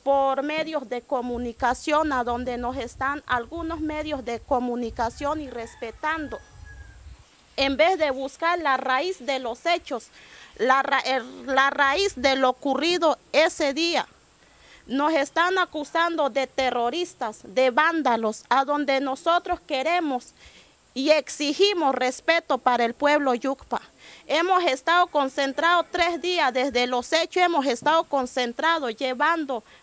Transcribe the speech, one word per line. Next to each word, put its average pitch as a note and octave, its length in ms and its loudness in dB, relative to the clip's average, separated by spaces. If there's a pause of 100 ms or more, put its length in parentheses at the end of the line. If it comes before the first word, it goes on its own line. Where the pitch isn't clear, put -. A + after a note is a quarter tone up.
por C4+ 400 2
medios D4+ 460 -4
de B3 140 -6
comunicación, B3 1120 -2
a B3 100 0
donde A#3+ 320 -4
nos B3 220 -6
están C4+ 480 -6
algunos D#4+ 540 -4
medios D4+ 440 -6
de A#3 160 -6
comunicación B3 1040 -2
y C4 80 -12
respetando. A#3+ 880 -8 (1200)
En C4+ 180 2
vez E4+ 220 4
de D4+ 120 2
buscar C#4 480 -2
la C#4 200 0
raíz C4 480 -2
de C4+ 140 -2
los B3 260 -6
hechos, D#4 400 -2 (500)
la C4 260 2
ra-, C4+ 180 0
el, B3+ 460 -4
la C4+ 220 4
raíz C#4+ 480 2
de C4 200 2
lo C4 120 4
ocurrido D4 680 0 (140)
ese D4+ 420 2
día, D#4+ 320 -2 (800)
nos C#4+ 260 0
están E4+ 460 0
acusando E4 720 -2
de C4+ 160 -2
terroristas, B3 1000 -4
de B3+ 240 2
vándalos, B3 800 2
a C4+ 160 2
donde C#4+ 360 0
nosotros E4+ 600 -2
queremos D4+ 680 -2 (640)
y C4+ 180 0
exigimos D4+ 840 2
respeto C4+ 640 0
para A#3+ 260 2
el A#3 100 0
pueblo C#4+ 400 2
Yucpa. C4 460 -4 (460)
Hemos F4 380 2
estado E4+ 420 2
concentrados D4 840 0
tres E4+ 300 0
días E4+ 320 0
desde B3 360 0
los B3 240 -2
hechos, E4 300 2
hemos E4+ 240 2
estado D#4+ 380 2
concentrados, C4 920 -2
llevando, C#4 640 0 (200)